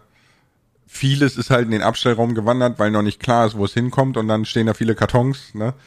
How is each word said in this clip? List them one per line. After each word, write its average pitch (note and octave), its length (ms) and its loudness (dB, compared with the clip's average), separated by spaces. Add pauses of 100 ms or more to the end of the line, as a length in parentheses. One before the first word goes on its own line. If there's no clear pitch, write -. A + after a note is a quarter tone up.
(880)
vieles C#3 500 0
ist B2 140 -6
halt B2 140 4
in A2+ 60 -4
den G#2+ 120 0
Abstellraum A#2 500 0
gewandert, A#2+ 460 0
weil G#2+ 120 2
noch G#2+ 100 2
nicht G#2 180 -2
klar A#2 260 2
ist, G#2+ 120 -2
wo G2+ 80 0
es - 80 -4
hinkommt. B2 440 0
Und A2 120 -2
dann A2 160 0
stehen A2+ 220 0
da G#2+ 60 2
viele A2+ 220 0
Kartons, B2+ 580 0
ne? G#2+ 200 -4 (140)